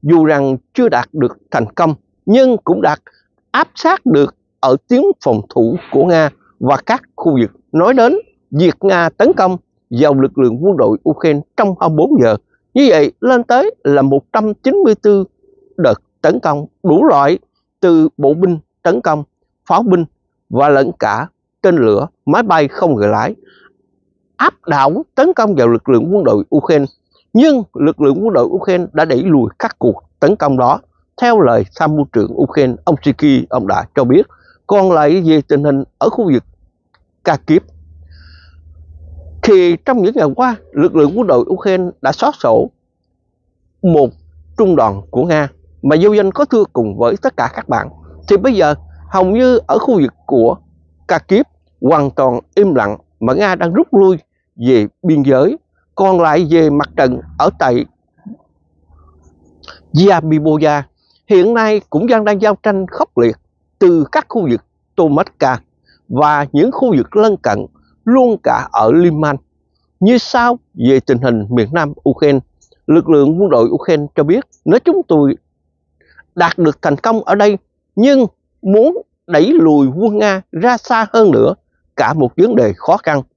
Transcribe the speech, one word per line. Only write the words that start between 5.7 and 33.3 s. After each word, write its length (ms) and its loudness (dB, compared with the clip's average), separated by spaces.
của 120 2
Nga 260 0
và 160 0
các 160 -2
khu 240 0
vực. 100 0
Nói 220 2
đến 200 2
việc 300 0
Nga 280 0
tấn 240 0
công 240 0
vào 240 0
lực 240 0
lượng 260 0
quân 120 0
đội 220 0
Ukraine 300 -2
trong 240 -2
hai 80 -2
mươi 80 -2
bốn 140 0
giờ, 140 2
như 160 4
vậy 300 2
lên 240 0
tới 300 0
là 180 2
một 200 0
trăm 220 -2
chín 200 -2
mươi 200 2
tư 300 0
đợt 260 0
tấn 180 0
công 260 -4
đủ 220 2
loại, 340 2
từ 360 2
bộ 180 0
binh 240 -2
tấn 180 -2
công, 240 -4
pháo 140 0
binh 220 0
và 180 0
lẫn 300 0
cả 280 -4
tên 140 2
lửa, 300 0
máy 160 0
bay 260 0
không 260 -2
người 140 0
lái, 260 -2
áp 180 -2
đảo 380 -2
tấn 180 0
công 220 -2
vào 140 2
lực 200 0
lượng 260 2
quân 100 0
đội 200 0
Ukraine. 300 0
Nhưng 300 2
lực 260 -2
lượng 240 0
quân 80 -2
đội 120 2
Ukraine 480 -4
đã 120 0
đẩy 180 -2
lùi 260 2
các 200 -8
cuộc 240 -2
tấn 160 2
công 220 -2
đó. 220 0
Theo 180 2
lời 240 2
tham 200 -2
mưu 160 -2
trưởng 280 -2
Ukraine, 340 -2
ông 180 0
Siki, 460 0